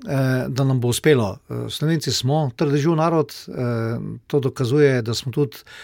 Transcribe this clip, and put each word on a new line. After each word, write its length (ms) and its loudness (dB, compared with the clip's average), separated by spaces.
eh, 420 0
da 160 0
nam 160 2
bo 80 2
uspelo. 500 2
Eh, 180 -6
Slovenci 440 -2
smo 440 0
trdoživ 380 2
narod, 360 2
eh, 680 -4
to 140 0
dokazuje, 600 2
da 120 -4
smo 180 -6
tudi, 240 -2
eh, 80 -20